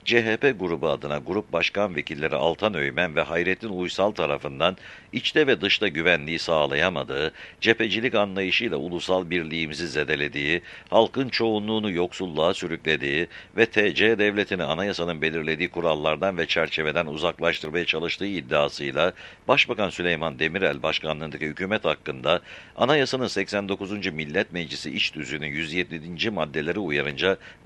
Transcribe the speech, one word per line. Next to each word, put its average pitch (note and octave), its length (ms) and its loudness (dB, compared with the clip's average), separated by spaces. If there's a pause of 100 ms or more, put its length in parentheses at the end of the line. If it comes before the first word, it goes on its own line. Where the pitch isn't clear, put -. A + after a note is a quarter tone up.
C A#2 200 4
H A2 120 2
P C#3 140 4
grubu E2+ 380 0
adına D2 280 -2
grup F2 360 -4
başkan F#2 420 0
vekilleri D2 400 -2
Altan E2 380 2
Öğmen D2 420 0
ve D#2+ 60 4
Hayrettin F2 480 0
Uysal F#2 420 0
tarafından D2 680 0 (360)
içte C#3+ 340 2
ve G#2+ 140 4
dışta G2+ 260 2
güvenliği E2 520 2
sağlayamadığı, D2+ 920 2 (280)
cephecilik A2+ 540 2
anlayışıyla F#2+ 600 0
ulusal F2 520 0
birliğimizi D#2+ 580 -2
zedelediği, D2 720 0 (280)
halkın A2+ 400 4
çoğunluğunu G#2+ 640 0
yoksulluğa F2+ 640 0
sürüklediği D#2 720 -2 (300)
ve A2+ 80 8
T G#2 280 2
C G2+ 260 4
devletini G2+ 440 2
anayasanın E2+ 580 -2
belirlediği D#2+ 480 0
kurallardan D#2+ 680 0
ve E2 100 -2
çerçeveden D#2+ 580 0
uzaklaştırmaya D#2 800 -2
çalıştığı E2 420 -4
iddiasıyla D2 840 0 (340)
Başbakan G#2+ 420 2
Süleyman D#2+ 500 -2
Demirel D#2 440 0
başkanlığındaki D#2 600 -4
hükümet F#2+ 400 -4
hakkında D2 560 0 (340)
anayasanın C3 540 2
seksen G2 400 -2
dokuzuncu F#2+ 440 -4
Millet D#2+ 400 -2
Meclisi D2 380 -6
iç - 240 -2
düzüğünün D2+ 320 -6
yüz D2+ 260 -4
yedinci E2+ 560 -4
maddeleri D#2+ 500 -2
uyarınca D2+ 580 0 (280)